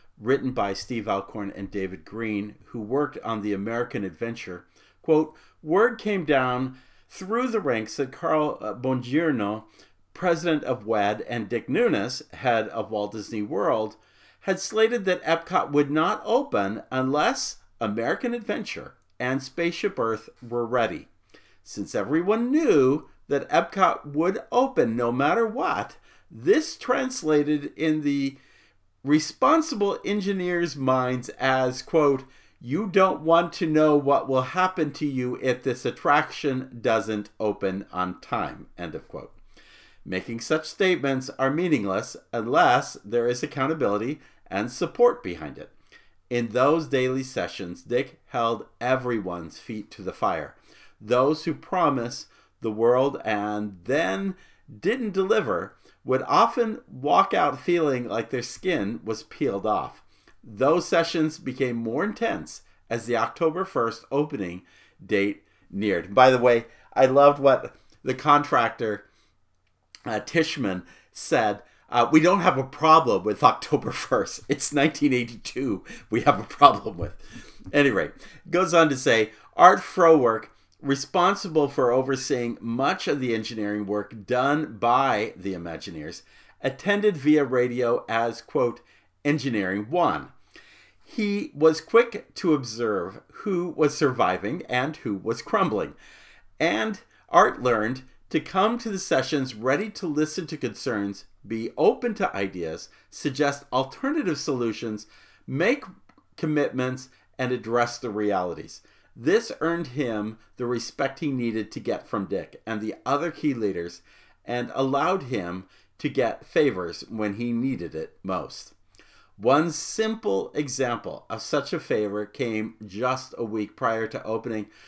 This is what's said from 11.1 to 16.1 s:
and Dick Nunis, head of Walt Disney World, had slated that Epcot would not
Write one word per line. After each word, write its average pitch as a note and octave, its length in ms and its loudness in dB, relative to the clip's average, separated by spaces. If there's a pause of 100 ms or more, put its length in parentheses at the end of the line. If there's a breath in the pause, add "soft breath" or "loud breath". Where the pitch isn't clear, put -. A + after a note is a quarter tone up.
and A2 260 -6
Dick A2+ 200 -4
Nunis, C#3+ 680 0
head A#2 340 0
of G#2+ 220 -6
Walt G#2 220 -2
Disney G#2+ 300 -6
World, B2 540 -2 (440 soft breath)
had F#3+ 200 -2
slated A3 460 0
that F#3+ 180 0
Epcot E3 480 -2
would C#3+ 180 2
not D#3+ 340 0